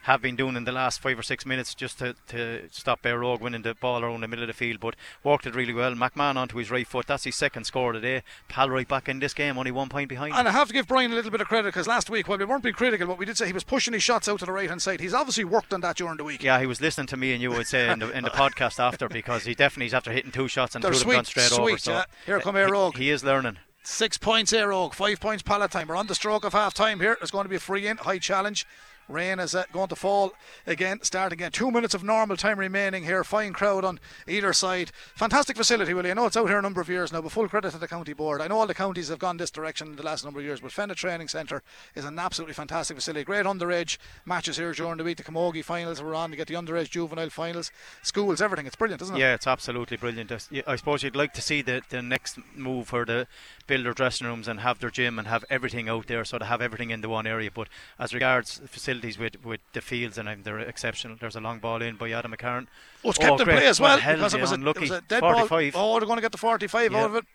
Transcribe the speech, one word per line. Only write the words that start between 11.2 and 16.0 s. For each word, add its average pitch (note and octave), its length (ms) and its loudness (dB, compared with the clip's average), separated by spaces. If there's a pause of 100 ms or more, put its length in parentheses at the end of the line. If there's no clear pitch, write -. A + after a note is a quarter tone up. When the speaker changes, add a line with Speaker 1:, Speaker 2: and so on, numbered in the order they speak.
Speaker 2:
bit G#3 120 0
of - 60 -2
credit, G#3 260 2
'cause E3+ 120 0
last A3+ 220 2
week, G3 200 -2
well, G3 100 0
we G3 80 0
weren't C4 160 0
being A3+ 120 0
critical, G#3+ 320 2
but F3+ 120 -4
we G3 80 -2
did A3+ 100 -4
say A3 100 2
he F3 60 -2
was F3+ 120 -2
pushing A#3+ 280 0
his G#3+ 100 2
shots A#3 240 4
out G#3 120 0
to F3+ 80 -6
the F#3 60 -4
right-hand F3+ 280 -2
side. F#3 200 -2
He's F3+ 140 -4
obviously B3+ 300 0
worked G3 300 2
on F3 80 -4
that E3+ 140 -2
during E3 200 -4